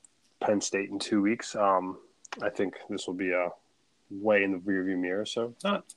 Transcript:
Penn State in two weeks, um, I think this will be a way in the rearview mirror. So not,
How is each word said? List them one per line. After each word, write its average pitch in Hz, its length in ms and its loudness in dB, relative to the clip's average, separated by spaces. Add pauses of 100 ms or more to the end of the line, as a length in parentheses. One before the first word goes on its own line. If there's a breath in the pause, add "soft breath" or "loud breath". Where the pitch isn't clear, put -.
(400)
Penn 101 220 2
State 98 300 -2
in 101 80 -4
two 104 220 2
weeks, 110 340 0
um, 92 420 2 (460)
I 104 60 2
think - 260 -2 (140)
this - 180 -6
will 92 80 -4
be 92 160 -2
a 87 180 2 (600)
way 101 320 4
in 98 80 2
the 95 80 0
rearview 92 400 0
mirror. 92 260 -2
So 117 380 -4
not, 202 220 0 (120)